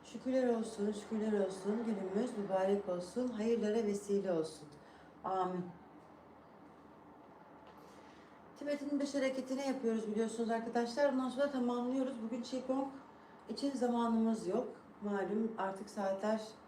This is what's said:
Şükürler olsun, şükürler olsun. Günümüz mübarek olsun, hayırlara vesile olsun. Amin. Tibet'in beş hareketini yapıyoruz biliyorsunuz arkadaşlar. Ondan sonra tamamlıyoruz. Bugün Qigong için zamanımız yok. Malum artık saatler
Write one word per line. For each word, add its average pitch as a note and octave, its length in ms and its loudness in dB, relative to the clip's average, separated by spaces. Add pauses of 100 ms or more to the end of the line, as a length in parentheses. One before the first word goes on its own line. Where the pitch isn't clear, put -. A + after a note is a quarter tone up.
Şükürler B3+ 440 2
olsun, G#3+ 440 0
şükürler G#3+ 540 0
olsun. G#3+ 400 -2
Günümüz G#3 520 0
mübarek F#3+ 500 2
olsun, F3+ 400 -2
hayırlara G#3+ 460 2 (100)
vesile G3 480 0
olsun. - 360 -2 (560)
Amin. F#3 400 0 (3000)
Tibet'in C#4+ 420 -2
beş C#4 140 -2
hareketini C4 520 0
yapıyoruz A3+ 440 0
biliyorsunuz A3 400 0
arkadaşlar. A#3 640 2
Ondan B3+ 160 2
sonra C#4 220 2
tamamlıyoruz. B3 720 0
Bugün A#3 200 -4
Qigong C4 460 -2 (600)
için C#4 240 -2
zamanımız A3+ 760 2
yok. G#3+ 220 0 (340)
Malum G#3 560 0
artık G3 320 -4
saatler G#3 500 0 (280)